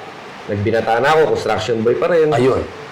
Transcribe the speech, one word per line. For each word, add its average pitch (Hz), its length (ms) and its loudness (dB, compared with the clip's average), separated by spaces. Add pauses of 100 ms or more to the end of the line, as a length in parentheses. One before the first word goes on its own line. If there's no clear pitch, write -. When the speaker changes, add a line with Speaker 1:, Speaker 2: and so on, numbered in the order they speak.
(460)
Speaker 1:
nagbinata 110 520 0
na 143 160 2
ako, 156 180 4
construction 113 480 -2
boy 117 140 2
pa 170 160 0
rin. 160 180 4
Speaker 2:
Ayun. 120 320 2 (320)